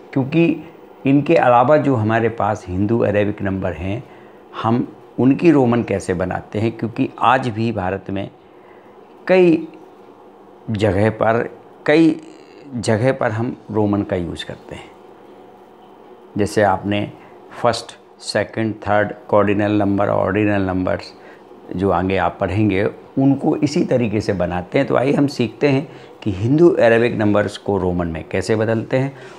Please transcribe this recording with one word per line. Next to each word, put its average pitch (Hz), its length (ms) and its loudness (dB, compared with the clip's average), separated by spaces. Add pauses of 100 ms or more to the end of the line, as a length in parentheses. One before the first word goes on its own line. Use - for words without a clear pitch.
(120)
क्योंकि 156 520 0 (420)
इनके 143 300 4
अलावा 123 420 6
जो 139 160 2
हमारे 113 360 2
पास 104 380 -2
हिंदू 101 320 0
Arabic 104 420 0
number 95 300 -4
हैं, 95 300 -6 (520)
हम 120 320 0 (320)
उनकी 139 320 4
Roman 120 340 4
कैसे 95 300 -2
बनाते 90 440 -4
हैं, 113 140 0
क्योंकि 117 360 -4 (120)
आज 127 280 2
भी 113 240 -4
भारत 95 380 -6
में 98 200 -6 (960)
कई 180 400 4 (1040)
जगह 104 420 2
पर, 113 300 0 (440)
कई 156 340 4 (540)
जगह 117 380 0
पर 131 180 -2
हम 113 260 -4 (140)
Roman 101 320 0
का 98 140 -4
यूज़ 82 300 -6
करते - 280 -16
हैं। - 160 -18 (1500)
जैसे 104 280 0
आपने 101 460 -2 (420)
first, - 460 -4 (220)
second, 110 580 -4
third, 104 340 0 (180)
cardinal 104 400 2
number, 101 380 0
ordinal 101 540 0
numbers 92 500 -4 (640)
जो 95 140 0
आगे 92 260 0
आप 87 240 -2
पढ़ेंगे, 98 440 0 (340)
उनको 139 380 2
इसी 151 280 -2
तरीके 113 360 0
से 104 120 -2
बनाते 87 460 -4
हैं। 139 100 0
तो 131 80 0
आइए 131 160 2
हम 143 140 2
सीखते 131 420 -2
हैं 135 200 0 (340)
कि 107 100 -4
हिंदू 135 380 4
Arabic 117 440 4
numbers 104 440 0
को 101 200 -2
Roman 90 280 0
में 80 220 -6
कैसे 95 280 -2
बदलते 113 400 0
हैं 135 160 -2 (260)